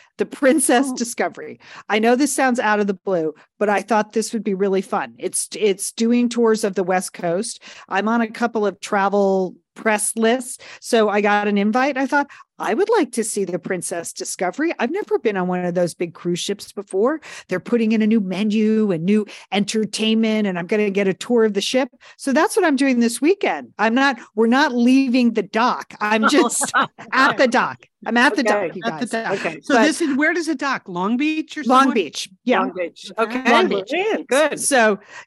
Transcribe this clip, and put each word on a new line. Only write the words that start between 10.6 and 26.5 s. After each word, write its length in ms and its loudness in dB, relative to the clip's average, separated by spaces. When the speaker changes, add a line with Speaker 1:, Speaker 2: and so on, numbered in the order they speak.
Speaker 1:
So 300 2
I 120 0
got 260 2
an 80 0
invite. 440 0
I 80 0
thought, 180 0
"I 160 -4
would 160 0
like 220 2
to 120 -4
see 220 -4
the 140 -6
Princess 520 -6
Discovery. 680 -4
I've 100 -2
never 300 -4
been 180 -2
on 100 -2
one 160 -2
of 120 -2
those 180 0
big 220 -8
cruise 240 -4
ships 320 -8
before. 500 -2
They're 120 -4
putting 320 0
in 100 2
a 60 2
new 120 4
menu 720 0
and 140 -2
new 220 2
entertainment, 960 0
and 100 -2
I'm 80 -6
gonna 240 0
get 180 0
a 60 0
tour 320 0
of 80 0
the 80 -2
ship." 280 -2
So 160 -4
that's 220 2
what 100 2
I'm 100 2
doing 260 2
this 200 0
weekend. 560 0
I'm 160 2
not, 240 2
we're 140 2
not 260 2
leaving 600 4
the 100 -2
dock. 560 -2
I'm 280 2
Speaker 2:
<laughs> 20 4
Speaker 1:
just 460 2